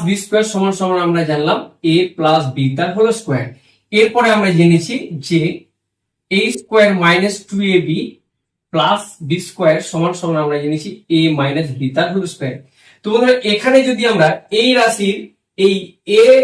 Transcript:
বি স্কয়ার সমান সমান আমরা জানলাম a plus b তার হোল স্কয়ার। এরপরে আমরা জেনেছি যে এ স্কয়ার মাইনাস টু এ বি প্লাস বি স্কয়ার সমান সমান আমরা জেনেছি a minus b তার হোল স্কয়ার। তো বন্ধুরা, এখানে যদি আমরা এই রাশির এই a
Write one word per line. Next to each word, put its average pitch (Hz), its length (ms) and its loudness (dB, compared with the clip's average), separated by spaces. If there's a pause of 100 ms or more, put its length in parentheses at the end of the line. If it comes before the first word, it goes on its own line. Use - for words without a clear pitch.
বি 196 160 0
স্কয়ার 214 300 0
সমান 196 280 0
সমান 185 260 -2
আমরা 170 240 0
জানলাম 151 280 -2 (360)
a - 20 4 (200)
plus 156 280 2 (100)
b 139 40 -10 (180)
তার 185 200 -2
হোল 220 100 2 (140)
স্কয়ার। 123 260 -4 (460)
এরপরে 226 440 2
আমরা 196 220 0
জেনেছি 170 360 4 (360)
যে 165 100 2 (920)
এ 196 120 0 (160)
স্কয়ার 214 320 2 (140)
মাইনাস 180 320 0 (120)
টু 196 80 -8 (180)
এ - 20 4 (120)
বি 160 100 -2 (760)
প্লাস - 300 0 (260)
বি 175 100 -2 (100)
স্কয়ার 165 280 0 (140)
সমান 170 300 -2
সমান 165 240 -4
আমরা 147 200 -2
জেনেছি 151 240 -4 (300)
a - 20 2 (180)
minus 143 300 -2 (100)
b - 20 -6 (160)
তার 170 180 0
হোল 185 180 -2
স্কয়ার। 131 220 -8 (480)
তো - 100 -10
বন্ধুরা, 247 220 4 (180)
এখানে 262 260 2 (100)
যদি 226 140 -2 (100)
আমরা 160 160 4 (320)
এই 254 100 2 (100)
রাশির 214 360 0 (420)
এই 196 160 4 (480)
a 247 40 6 (180)